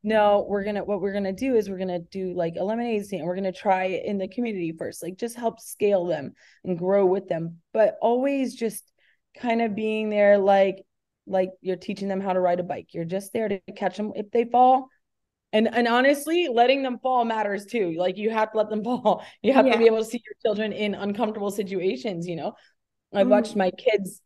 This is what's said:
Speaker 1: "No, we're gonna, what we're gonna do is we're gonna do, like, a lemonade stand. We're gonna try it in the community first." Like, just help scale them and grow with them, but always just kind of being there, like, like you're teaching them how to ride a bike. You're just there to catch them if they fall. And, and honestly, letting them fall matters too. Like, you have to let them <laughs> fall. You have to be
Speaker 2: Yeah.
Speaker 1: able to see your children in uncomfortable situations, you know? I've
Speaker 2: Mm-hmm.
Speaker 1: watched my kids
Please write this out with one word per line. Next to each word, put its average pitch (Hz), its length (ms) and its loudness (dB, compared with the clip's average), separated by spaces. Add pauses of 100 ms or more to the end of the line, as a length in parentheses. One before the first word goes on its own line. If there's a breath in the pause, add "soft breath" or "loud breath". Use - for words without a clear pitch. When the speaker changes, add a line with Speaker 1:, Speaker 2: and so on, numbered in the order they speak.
Speaker 1:
"No, 208 460 4
we're 202 140 -2
gonna, 202 200 -4
what 202 160 -4
we're 190 140 -4
gonna 196 180 -4
do 247 240 -2
is 202 140 0
we're 190 80 -8
gonna 180 220 -4
do, 185 340 -8
like, 170 240 -4
a 180 60 -4
lemonade 220 420 -4
stand. 185 200 -8
We're 180 100 -4
gonna 190 180 -4
try 185 320 0
it 185 200 -4
in 202 120 -2
the 190 100 -4
community 196 500 -6
first." - 240 -10
Like, 180 160 -10
just 233 200 -8
help 226 220 -4
scale 202 460 0
them 156 280 -4 (320 soft breath)
and 180 120 -2
grow 190 280 2
with 190 240 0
them, 170 320 -6 (120)
but 214 280 2
always 254 540 0
just - 360 -6 (460)
kind 233 240 0
of 220 140 -2
being 214 340 -2
there, 202 300 6
like, 196 440 4 (420)
like 185 260 0 (100)
you're 185 140 -4
teaching 196 320 -8
them 190 120 -2
how 196 140 -2
to 185 60 2
ride 180 200 2
a 175 40 -4
bike. - 280 -8
You're 170 140 -8
just 190 280 -8
there 220 140 -2
to 202 140 -4 (140)
catch 190 220 -4
them 208 180 -6
if 202 160 -10
they 240 140 2
fall. 254 440 4 (640 soft breath)
And, 220 200 4
and 240 140 2
honestly, 285 600 2
letting 254 340 4
them 254 180 -4
fall 254 240 0
matters 208 440 -2
too. 185 300 -2
Like, 180 200 -2
you 214 140 -2
have 220 200 0
to 220 60 -2
let 214 120 0
them 208 140 -4
<laughs> 220 60 -4
fall. 226 340 0 (200 loud breath)
You 233 100 4
have 269 120 8
to 254 120 4
be 233 60 4
Speaker 2:
Yeah. 226 80 8
Speaker 1:
able 220 80 0
to 220 60 -2
see 233 200 -8
your 214 80 -16 (100)
children 214 300 0
in 208 220 -2
uncomfortable 208 560 -4
situations, 196 760 -4
you 175 80 -6
know? 156 180 -6 (600 soft breath)
I've 202 140 2
Speaker 2:
Mm-hmm. - 20 0
Speaker 1:
watched 214 260 4
my 190 140 2
kids 196 560 -2